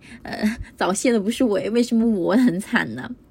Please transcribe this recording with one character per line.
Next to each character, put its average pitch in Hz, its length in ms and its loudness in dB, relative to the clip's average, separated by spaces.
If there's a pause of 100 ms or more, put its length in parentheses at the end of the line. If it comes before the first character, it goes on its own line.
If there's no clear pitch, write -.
(240)
呃， - 340 -4 (180)
早 - 160 0
泄 254 180 0
的 233 80 4
不 202 120 -2
是 240 120 0
我 208 140 2
诶， 190 140 -4
为 240 120 2
什 240 140 0
么 226 100 4
我 185 300 2
很 240 240 4
惨 208 340 -2
呢？ 254 160 -10 (200)